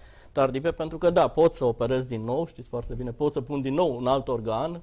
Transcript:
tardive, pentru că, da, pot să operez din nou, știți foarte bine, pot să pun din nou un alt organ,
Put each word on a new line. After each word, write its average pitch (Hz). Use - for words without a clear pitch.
tardive, 135
pentru 160
că, 175
da, 170
pot 165
să -
operez 123
din 120
nou, 131
știți -
foarte 120
bine, 120
pot 147
să 143
pun 139
din 135
nou 156
un 123
alt 131
organ, 123